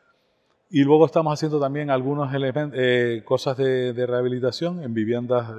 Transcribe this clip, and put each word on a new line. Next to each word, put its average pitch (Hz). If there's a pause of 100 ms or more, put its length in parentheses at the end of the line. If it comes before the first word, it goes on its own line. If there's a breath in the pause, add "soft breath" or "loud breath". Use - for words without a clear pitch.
(680 soft breath)
Y 143
luego 151
estamos 156
haciendo 151
también 143
algunos 135
elemen-, 139
eh, 123
cosas 131
de, 127
de 123
rehabilitación 123
en 120
viviendas, 120